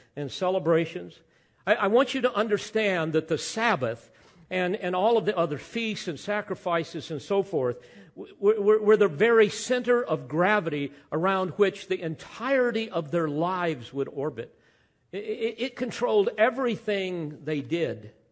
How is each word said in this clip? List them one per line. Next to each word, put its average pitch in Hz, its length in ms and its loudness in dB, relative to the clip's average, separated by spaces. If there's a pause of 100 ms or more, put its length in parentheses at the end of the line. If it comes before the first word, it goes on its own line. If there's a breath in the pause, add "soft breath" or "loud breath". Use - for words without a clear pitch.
(140 soft breath)
and 143 160 -6
celebrations. 175 880 0 (480 soft breath)
I, 202 80 4
I 214 140 2
want 262 260 4
you 262 80 0
to 247 120 0
understand 202 800 0
that 156 140 0
the 160 80 0
Sabbath 147 760 -2 (380 soft breath)
and, 185 280 -2
and 180 180 -4
all 220 240 4
of 170 80 0
the 208 100 0
other 151 220 0
feasts 220 500 -6
and 143 100 -6
sacrifices 180 920 -4
and 147 100 -6
so 196 220 0
forth 131 340 0 (400 loud breath)
w-, - 240 -16
w-, 208 220 4
were, 214 180 6
were 214 160 6
the 196 120 6
very 214 420 6
center 247 520 0
of 139 260 -4
gravity 160 640 0 (200 loud breath)
around 185 380 0
which 190 380 0
the 185 120 -2
entirety 226 880 -2
of 170 220 -4
their 165 180 0
lives 165 640 -2
would 135 160 -2
orbit. 139 500 -8 (540 soft breath)
It, 190 60 -8
it, 220 400 -4
it 247 180 -6
controlled 220 600 0
everything 202 1080 0
they 151 160 -2
did. 120 520 -4 (200)